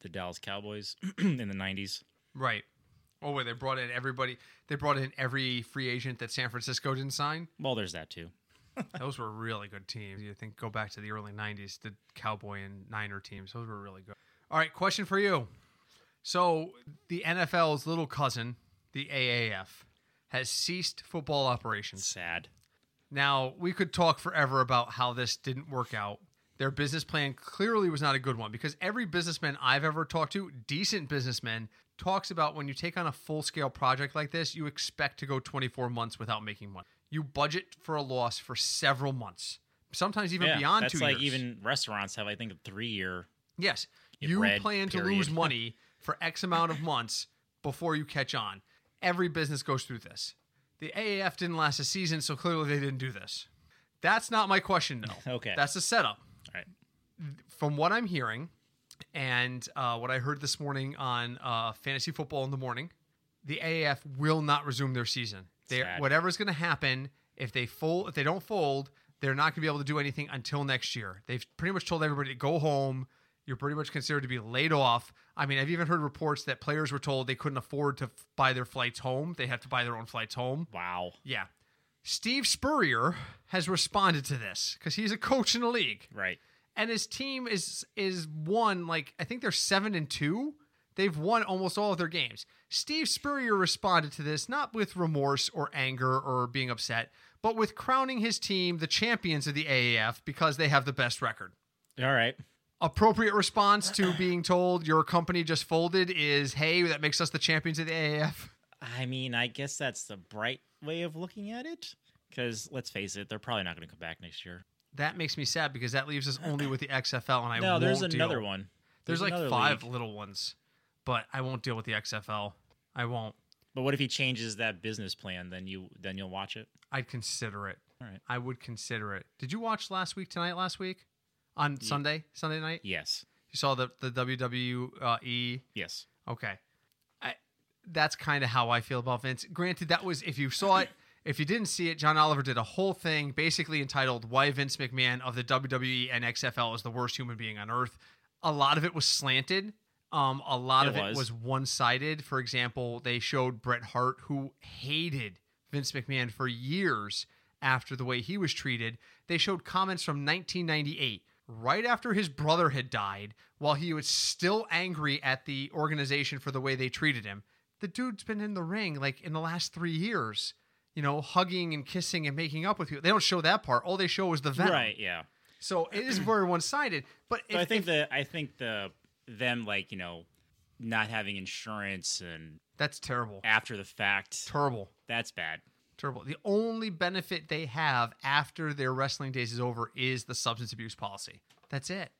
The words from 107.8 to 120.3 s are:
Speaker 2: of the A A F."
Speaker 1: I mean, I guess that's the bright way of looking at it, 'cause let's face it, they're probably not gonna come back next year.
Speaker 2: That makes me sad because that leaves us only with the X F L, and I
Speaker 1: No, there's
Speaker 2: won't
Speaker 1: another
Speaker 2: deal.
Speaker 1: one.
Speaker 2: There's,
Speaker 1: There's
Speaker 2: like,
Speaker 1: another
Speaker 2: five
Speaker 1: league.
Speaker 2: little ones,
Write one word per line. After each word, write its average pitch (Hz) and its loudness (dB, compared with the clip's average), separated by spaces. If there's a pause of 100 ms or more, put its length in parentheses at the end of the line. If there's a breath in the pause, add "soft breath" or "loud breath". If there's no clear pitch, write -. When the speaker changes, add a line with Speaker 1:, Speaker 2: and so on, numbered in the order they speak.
Speaker 2:
of 156 -4
the 160 -4
A 156 2
A 151 2
F." - -4 (300)
Speaker 1:
I 123 -6
mean, 131 -2
I 120 2
guess 139 -6
that's 131 -4
the 104 -12
bright 107 -4 (220)
way 160 -6
of 160 -6
looking 185 -10
at 247 -10
it, 339 -12 (380 soft breath)
'cause 117 -4
let's 131 0
face 98 -4
it, 101 -6
they're 107 -6
probably 110 0
not 85 -4
gonna 82 -14
come - -20
back 82 -8
next 82 -14
year. 90 -14 (300)
Speaker 2:
That 147 -4
makes 165 -4
me 147 -4
sad 151 0
because 123 -4
that 135 0
leaves 143 -2
us 135 -4
only 147 -2
with 131 -2
the 135 -4
X 131 0
F 120 -4
L, 127 4
and 117 -2
I 117 0
Speaker 1:
No, 180 4
there's 185 4
Speaker 2:
won't 175 0
Speaker 1:
another 156 2
Speaker 2:
deal. 107 -2
Speaker 1:
one. 98 -6 (360 soft breath)
Speaker 2:
There's, 165 0
Speaker 1:
There's - -
Speaker 2:
like, 196 0
Speaker 1:
another 165 0
Speaker 2:
five 127 4
Speaker 1:
league. 120 -10
Speaker 2:
little 117 -4
ones, 101 -8 (500)